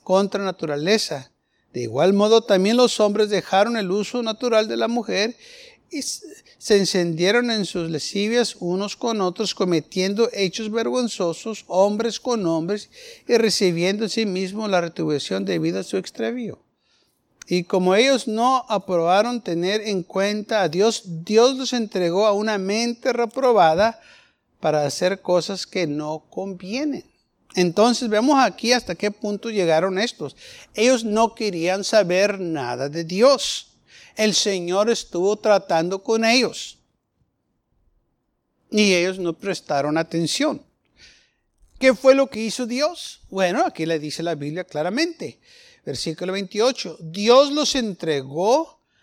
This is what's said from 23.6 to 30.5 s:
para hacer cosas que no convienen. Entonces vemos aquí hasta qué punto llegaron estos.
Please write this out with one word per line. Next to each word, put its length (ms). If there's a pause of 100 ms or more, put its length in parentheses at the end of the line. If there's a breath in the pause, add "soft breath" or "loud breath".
para 260
hacer 360
cosas 440
que 220
no 420
convienen. 840 (440)
Entonces 520
vemos 320
aquí 320
hasta 240
qué 160
punto 380
llegaron 480
estos. 400 (360 loud breath)